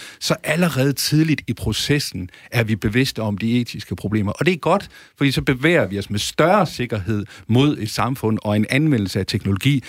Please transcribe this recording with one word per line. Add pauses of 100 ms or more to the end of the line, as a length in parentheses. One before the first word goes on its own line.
(200)
så
allerede
tidligt
i
processen (200)
er
vi
bevidste
om
de
etiske
problemer.
Og
det
er
godt, (280)
fordi
så
bevæger
vi
os
med
større
sikkerhed (200)
mod
et
samfund
og
en
anvendelse
af
teknologi,